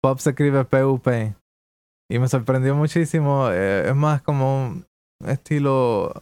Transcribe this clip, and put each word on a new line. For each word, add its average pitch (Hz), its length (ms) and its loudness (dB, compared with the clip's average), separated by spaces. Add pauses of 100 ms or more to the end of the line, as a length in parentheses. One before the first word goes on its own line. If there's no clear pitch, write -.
Pop 135 160 0
se 151 120 0
escribe 139 340 2
P 135 200 2
U 135 160 2
P. 110 340 -2 (760)
Y 120 120 -2
me 131 80 2
sorprendió 131 480 0
muchísimo. 147 760 0
Eh, 95 380 0
es 135 80 0
más 151 260 0
como 135 440 -2
un - 200 -10 (380)
estilo. 131 960 0